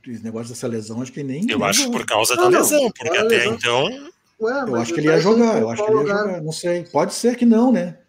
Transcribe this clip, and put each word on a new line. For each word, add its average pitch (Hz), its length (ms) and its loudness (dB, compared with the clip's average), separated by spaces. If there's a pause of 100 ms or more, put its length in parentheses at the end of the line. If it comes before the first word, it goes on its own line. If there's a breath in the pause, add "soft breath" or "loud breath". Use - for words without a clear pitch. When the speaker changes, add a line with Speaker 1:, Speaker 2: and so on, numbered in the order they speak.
Speaker 1:
esse 110 160 -14
negócio 113 260 -10
dessa 123 180 -10
lesão, 113 340 -8
acho 131 100 -10
que 147 120 -10
nem 139 260 -6
Speaker 2:
Eu - 80 -2
Speaker 1:
nem 101 100 0
Speaker 2:
acho 247 220 0
Speaker 1:
vai. - 100 -4
Speaker 2:
por - 60 -6
causa 110 300 0
Speaker 3:
Não, 349 80 2
Speaker 2:
da 370 80 6
Speaker 3:
não, 330 80 4
Speaker 2:
lesão, 277 320 2
porque - 160 -10
Speaker 3:
fora 320 140 0
a 220 40 2
Speaker 2:
até 226 120 4
Speaker 3:
lesão. 120 180 0
Speaker 2:
então 123 280 0 (560)
Speaker 3:
Ué, 233 220 -2
Speaker 1:
Eu - 60 -6
Speaker 3:
mas 120 160 -2
Speaker 1:
acho 117 100 -6
que 156 60 -2
Speaker 3:
o - 20 -4
Speaker 1:
ele 151 60 2
ia 160 80 4
Speaker 3:
Tyson 165 160 4
Speaker 1:
jogar, 233 160 6
Speaker 3:
entra 214 100 2
em - 60 2
Speaker 1:
eu 113 80 -2
acho 208 120 -4
que 220 60 -2
Speaker 3:
qual 220 100 4
Speaker 1:
ele 214 100 0
ia 202 40 -2
Speaker 3:
lugar? 208 140 -2
Speaker 1:
jogar, 175 160 -6
não 156 80 -6
sei. 175 320 -4
Pode 170 320 -2
ser 240 200 0
que 247 100 0
não, 233 260 6
né? 175 260 -2 (120)